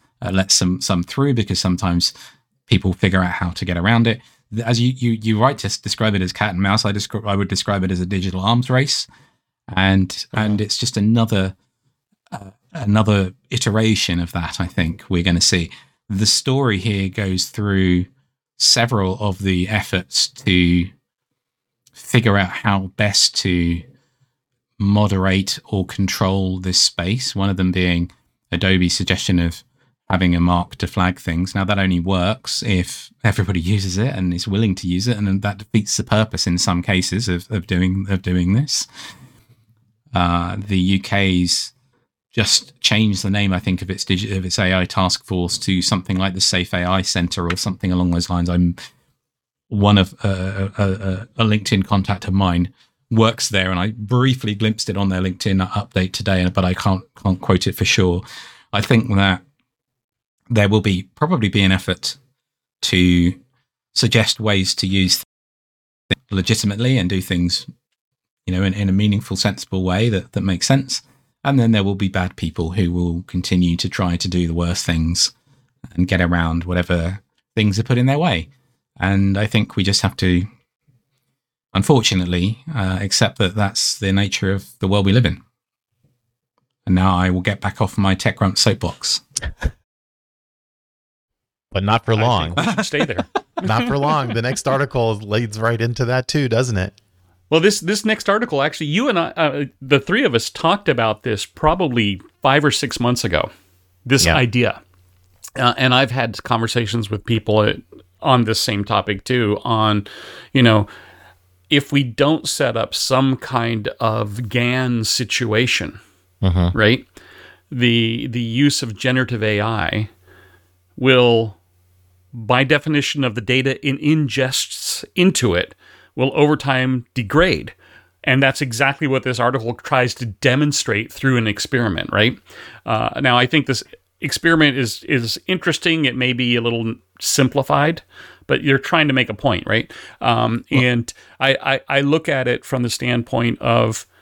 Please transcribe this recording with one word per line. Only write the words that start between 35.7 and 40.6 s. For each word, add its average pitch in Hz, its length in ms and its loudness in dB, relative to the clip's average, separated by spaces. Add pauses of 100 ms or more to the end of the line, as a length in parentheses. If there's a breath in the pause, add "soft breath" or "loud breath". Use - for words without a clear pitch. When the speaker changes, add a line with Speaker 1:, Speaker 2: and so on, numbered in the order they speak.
Speaker 1:
the 104 60 -4
purpose - 420 0
in 87 120 2
some 87 240 0
cases 98 480 0
of, 87 220 -4
of 98 160 -4
doing, 92 420 0
of 95 120 -2
doing 90 320 0
this. 139 340 -2 (1300 loud breath)
Uh, 87 460 0
the 101 180 -2